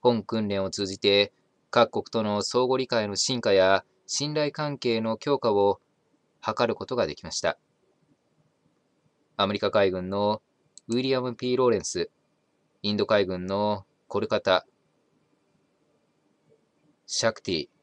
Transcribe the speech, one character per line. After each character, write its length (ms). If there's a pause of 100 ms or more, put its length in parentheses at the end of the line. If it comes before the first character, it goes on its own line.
本 220
訓 240
練 160
を 80
通 160
じ 120
て、 320 (380)
各 320
国 40
と 180
の 180
相 240
互 140
理 80
解 200
の 80
深 260
化 120
や 320 (220)
信 260
頼 180
関 280
係 220
の 160
強 200
化 160
を 260 (640)
図 220
る 80
こ 140
と 80
が 100
で 80
き 120
ま 60
し 100
た。 180 (1800)
ア 80
メ 80
リ 60
カ 100
海 220
軍 180
の 320 (460)
ウ 80
ィ 80
リ 120
ア 60
ム・ 140
ピ 180
ー・ 40
ロ 100
ー 20
レ 80
ン 60
ス、 260 (720)
イ 100
ン 60
ド 80
海 220
軍 180
の 400 (220)
コ 120
ル 80
カ 140
タ、 240 (2500)
シ 220
ャ 60
ク 100
テ 80
ィ 180 (140)